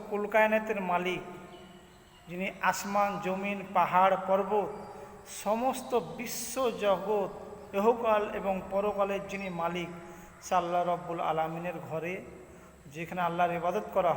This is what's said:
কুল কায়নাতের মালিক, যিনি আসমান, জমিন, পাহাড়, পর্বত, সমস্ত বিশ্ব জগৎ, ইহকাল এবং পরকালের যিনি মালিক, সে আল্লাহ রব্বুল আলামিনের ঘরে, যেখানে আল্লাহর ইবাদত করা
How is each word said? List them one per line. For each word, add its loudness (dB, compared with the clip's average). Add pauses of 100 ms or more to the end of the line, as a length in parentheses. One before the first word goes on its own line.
কুল -2 (100)
কায়নাতের 4 (120)
মালিক, 0 (1040)
যিনি -4 (220)
আসমান, 2 (140)
জমিন, -2 (180)
পাহাড়, 6 (120)
পর্বত, 2 (760)
সমস্ত 0 (260)
বিশ্ব -8 (300)
জগৎ, 2 (460)
ইহকাল 6 (160)
এবং 0 (180)
পরকালের 2 (100)
যিনি -6 (140)
মালিক, -2 (560)
সে -2
আল্লাহ 2
রব্বুল -2
আলামিনের -2 (100)
ঘরে, -4 (800)
যেখানে -6
আল্লাহর 2
ইবাদত 0 (100)
করা 4